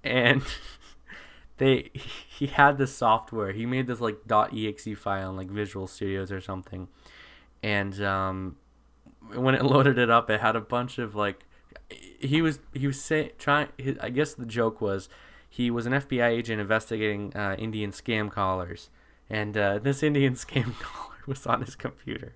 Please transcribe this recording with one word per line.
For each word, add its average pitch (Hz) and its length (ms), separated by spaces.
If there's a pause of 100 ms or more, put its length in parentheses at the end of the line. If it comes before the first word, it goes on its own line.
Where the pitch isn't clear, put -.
and 127 380 (600)
<laughs> - 560
they, 131 360
he - 540
had 143 300
the 135 100
software. 113 640
He 110 140
made 127 220
this, 120 140
like, 110 240
dot 107 280
E 107 140
X 104 200
E 107 80
file 95 340
in, 95 80
like, 92 120
Visual 98 360
Studios 95 460
or 95 100
something, 92 460 (760)
and, 101 400
um, 95 560 (760)
when 131 220
it 127 100
<laughs> 131 80
loaded 135 240
it 120 120
up, 117 200
it 107 120
had 113 140
a 113 60
bunch 123 360
of, 110 180
like, 101 300 (760)
he 143 220
was, 151 180 (140)
he 135 140
was 135 120
say-, - 380
trying, 147 300 (100)
his, 139 220
I - 100
guess 143 240
the 127 120
joke 113 360
was 98 260 (420)
he 120 200
was 120 160
an 120 80
F 139 140
B 127 140
I 120 80
agent 113 300
investigating, 107 760
uh, 101 220
Indian 107 340
scam 107 400
callers, 92 580 (400)
and, 104 260
uh, 101 240
this 135 240
Indian 139 300
<laughs> 123 100
scam 123 360
caller - 360 (120)
was 135 180
on 120 160
his 110 140
computer - 600